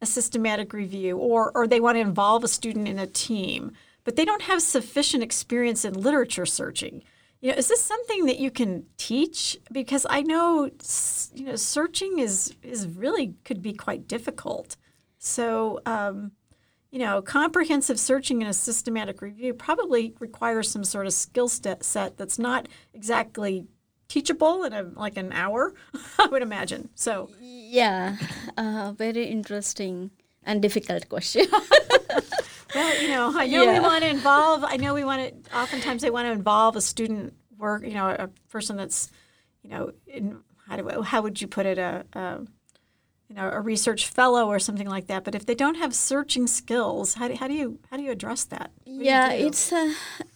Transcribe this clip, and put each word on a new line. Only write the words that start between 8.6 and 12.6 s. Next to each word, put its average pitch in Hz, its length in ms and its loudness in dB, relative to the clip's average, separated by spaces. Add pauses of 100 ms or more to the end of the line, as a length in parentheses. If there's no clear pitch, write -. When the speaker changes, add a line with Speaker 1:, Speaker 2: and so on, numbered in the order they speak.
Speaker 1:
teach? - 600 -2 (140)
Because 262 360 -2
I 285 140 2
know, 320 480 2 (100)
s-, - 540 -4
you 262 120 -14
know, 262 100 -6
searching 339 640 -2
is, 202 420 -2